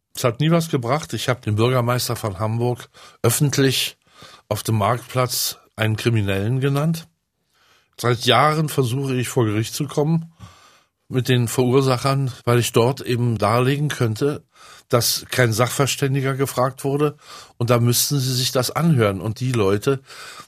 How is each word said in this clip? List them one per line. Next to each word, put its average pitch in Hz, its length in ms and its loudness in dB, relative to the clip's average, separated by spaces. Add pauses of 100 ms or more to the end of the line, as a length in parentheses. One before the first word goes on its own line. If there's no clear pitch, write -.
(140)
Es - 100 -10
hat 117 160 2
nie 156 120 2
was 165 180 2
gebracht. 131 440 -2
Ich - 140 -4
habe 127 120 0
den 107 140 -2
Bürgermeister 120 600 0
von 98 240 -6
Hamburg 117 480 -2 (340)
öffentlich - 720 2 (520)
auf 107 160 -6
dem 110 120 0
Marktplatz 123 840 -2 (180)
einen 110 200 0
Kriminellen 107 640 0
genannt. 143 480 -2 (920)
Seit 117 240 0
Jahren 147 440 4
versuche 135 460 -2
ich, 123 140 -2
vor 123 160 0
Gericht 107 300 -2
zu 151 120 -4
kommen 165 460 -2 (800)
mit 127 180 -2
den 123 200 2
Verursachern, 131 840 2 (120)
weil 120 140 4
ich 113 140 -2
dort 123 300 2
eben 120 360 0
darlegen 127 500 2
könnte, 131 540 -2 (460)
dass - 420 0
kein 120 220 2
Sachverständiger 131 800 0
gefragt 131 480 -2
wurde. 143 340 -2 (420)
Und 117 120 0
da 120 80 4
müssten 120 400 0
sie 131 160 -2
sich 123 160 -2
das 127 200 -2
anhören. 117 500 2
Und 104 200 -6
die 127 120 -2
Leute, 107 480 0 (480)